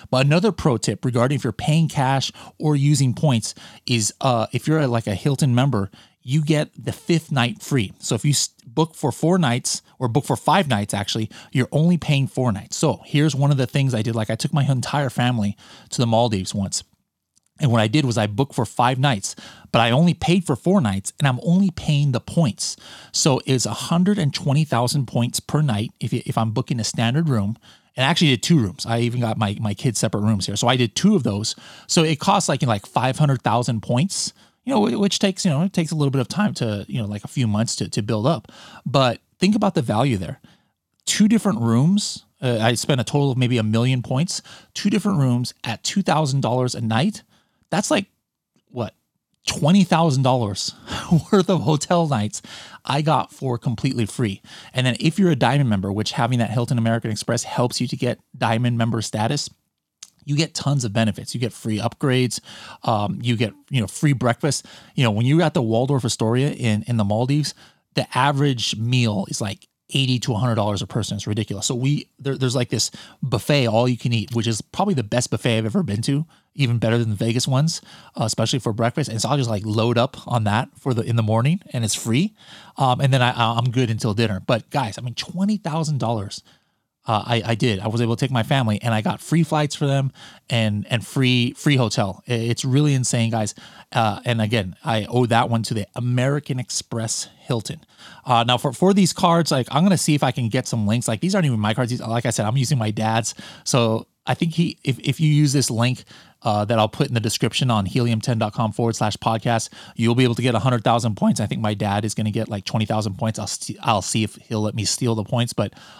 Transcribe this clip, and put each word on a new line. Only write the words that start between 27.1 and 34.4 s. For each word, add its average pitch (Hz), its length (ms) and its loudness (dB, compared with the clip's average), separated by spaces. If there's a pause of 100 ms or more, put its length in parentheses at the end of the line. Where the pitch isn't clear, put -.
room. 107 280 0 (380)
And 127 80 -2
I 139 60 2
actually 165 200 4
did 123 120 2
two 170 160 2
rooms. 104 300 -2
I 117 140 0
even 120 180 -2
got 113 180 -2
my, 104 240 -2
my 104 140 -4
kids - 240 -2
separate 107 220 -2
rooms 104 260 0
here. 101 80 -6
So 120 120 0
I 131 80 4
did 123 200 0
two 208 200 4
of 151 60 2
those. 107 340 -4 (300)
So - 180 2
it 156 160 0
costs, 196 300 2
like, 143 140 0
you - 20 0
know, 120 60 2
like, 101 160 -2
five 131 320 0
hundred 143 240 2
thousand 113 380 0
points, - 520 -2 (300)